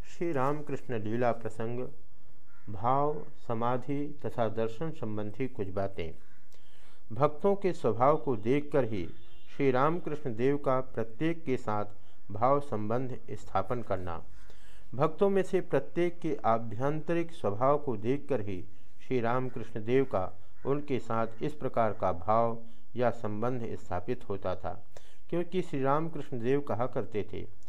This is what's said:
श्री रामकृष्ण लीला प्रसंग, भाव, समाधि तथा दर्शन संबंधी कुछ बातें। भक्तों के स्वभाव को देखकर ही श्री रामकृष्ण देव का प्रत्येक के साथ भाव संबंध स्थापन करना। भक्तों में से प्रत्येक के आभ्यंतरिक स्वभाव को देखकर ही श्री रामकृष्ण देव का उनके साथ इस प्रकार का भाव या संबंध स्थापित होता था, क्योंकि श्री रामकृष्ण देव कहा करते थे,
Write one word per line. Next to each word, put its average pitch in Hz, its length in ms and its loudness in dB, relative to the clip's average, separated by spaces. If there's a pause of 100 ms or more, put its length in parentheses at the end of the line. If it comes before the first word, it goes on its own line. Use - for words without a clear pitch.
(180)
श्री 170 140 0
रामकृष्ण 139 640 0
लीला 113 340 2
प्रसंग, 117 560 0 (800)
भाव, 135 560 2 (220)
समाधि 127 760 0
तथा 113 220 0
दर्शन 113 420 0
संबंधी 107 580 -2
कुछ 98 200 -2
बातें। 95 420 -2 (1000)
भक्तों 151 440 2
के 190 160 0
स्वभाव 127 440 4
को 135 200 0
देखकर 131 480 2
ही 101 220 -2 (500)
श्री 139 140 2
रामकृष्ण 143 640 0
देव 131 220 2
का 139 240 2
प्रत्येक 131 640 0
के 131 120 0
साथ 104 280 0 (480)
भाव 131 280 4
संबंध 123 580 0 (120)
स्थापन 110 520 0
करना। 90 420 -2 (680)
भक्तों 160 360 2
में 196 120 2
से 180 180 0
प्रत्येक 170 600 0
के 156 240 0
आभ्यंतरिक 139 880 2
स्वभाव 120 460 2
को 131 180 0
देखकर 123 440 0
ही 98 240 0 (420)
श्री 127 140 0
रामकृष्ण 120 640 0
देव 127 200 4
का 92 340 0 (280)
उनके 139 320 0
साथ 113 280 0 (160)
इस - 120 0
प्रकार 120 380 0
का 95 200 0
भाव 113 460 2 (380)
या 120 140 2
संबंध 107 640 0
स्थापित 92 520 -2
होता 95 280 0
था, 87 280 -2 (460)
क्योंकि 175 320 0
श्री 147 200 0
रामकृष्ण 143 580 0
देव 131 200 2
कहा 120 260 0
करते 107 460 0
थे, 92 260 -2 (100)